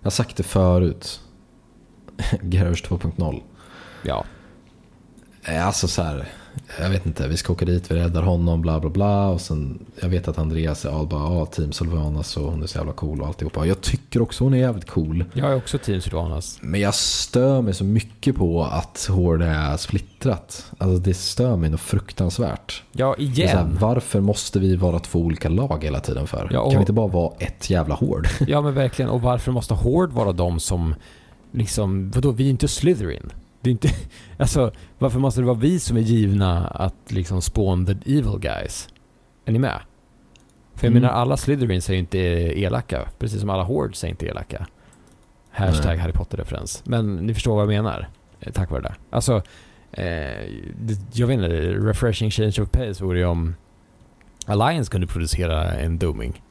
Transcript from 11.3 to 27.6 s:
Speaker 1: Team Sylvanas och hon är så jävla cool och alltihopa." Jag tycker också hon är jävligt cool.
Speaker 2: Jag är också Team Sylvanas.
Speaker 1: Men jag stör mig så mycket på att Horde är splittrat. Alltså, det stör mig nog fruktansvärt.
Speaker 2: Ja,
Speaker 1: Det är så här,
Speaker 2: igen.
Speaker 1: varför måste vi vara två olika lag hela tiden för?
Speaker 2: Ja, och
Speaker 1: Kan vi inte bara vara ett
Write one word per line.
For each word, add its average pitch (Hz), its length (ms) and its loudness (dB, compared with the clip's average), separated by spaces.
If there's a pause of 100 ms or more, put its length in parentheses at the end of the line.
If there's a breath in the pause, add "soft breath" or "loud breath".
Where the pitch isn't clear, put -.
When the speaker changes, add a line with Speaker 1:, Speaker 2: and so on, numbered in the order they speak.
Speaker 1:
Team 73 260 -4
Sylvanas 78 680 -2
och 78 140 -2
hon 78 120 -4
är 82 40 -6
så - 100 -6
jävla 76 160 -4
cool 76 280 -4
och 71 60 -4
alltihopa." 78 380 -4
Jag 92 160 0
tycker - 400 0
också - 220 0
hon 135 100 4
är 127 40 4
jävligt 120 320 0
cool. 82 440 0
Speaker 2:
Jag 139 180 0
är 135 40 2
också 131 220 -4
Team 95 240 -2
Sylvanas. 80 600 -4
Speaker 1:
Men 87 180 -2
jag 101 160 2
stör - 680 2
mig 107 120 0
så 92 100 -2
mycket 107 520 0
på 85 280 2
att - 460 -4
Horde 87 360 4
är 76 320 0
splittrat. - 1000 -4
Alltså, 92 200 2
det 90 160 2
stör 120 420 0
mig 82 140 2
nog 78 100 0
fruktansvärt. - 1120 -2
Speaker 2:
Ja, 131 260 0
Speaker 1:
Det 139 60 -2
är 147 240 2
så 123 100 4
här, 87 80 4
Speaker 2:
igen. 87 140 0
Speaker 1:
varför 110 420 2
måste 101 380 0
vi 95 160 6
vara 87 240 2
två 85 200 -2
olika 82 300 0
lag 85 340 0
hela 73 160 -2
tiden 65 280 -2
för? - 240 -6
Speaker 2:
Ja, 123 80 2
och 117 120 2
Speaker 1:
Kan 107 80 6
vi 101 40 6
inte 101 100 2
bara 110 140 4
vara 87 320 0
ett - 300 -6